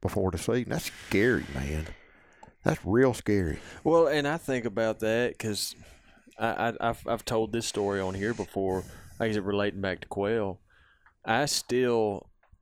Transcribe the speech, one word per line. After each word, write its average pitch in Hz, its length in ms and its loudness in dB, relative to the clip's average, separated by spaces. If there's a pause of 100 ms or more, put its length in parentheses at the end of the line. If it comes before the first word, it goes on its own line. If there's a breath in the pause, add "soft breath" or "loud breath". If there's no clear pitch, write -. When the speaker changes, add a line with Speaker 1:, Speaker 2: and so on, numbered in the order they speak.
Speaker 1:
before 98 280 2
the 180 60 -2
season. 117 340 0
That's 160 200 -4 (180)
scary, 104 460 4
man. 73 320 -4 (800 soft breath)
That's 156 200 2
real 120 280 4
scary. 98 460 0 (240 loud breath)
Speaker 2:
Well, 165 240 6
and 143 200 2
I 151 100 0
think 127 300 -4
about 110 340 0
that 113 360 0
'cause - 380 -4 (640 soft breath)
I, 113 300 0 (100)
I, 117 120 0
I've, - 180 -8
I've 113 160 -2
told 113 280 0
this 113 140 -2
story 101 340 0
on 95 140 -2
here 101 200 -2
before, 95 500 -2 (340 loud breath)
like, 113 120 0
is 107 60 0
it 104 60 -2
relating 101 380 0
back 95 220 -2
to - 40 -14
quail? 101 540 -2 (640 soft breath)
I 127 220 2
still, 120 840 0 (320)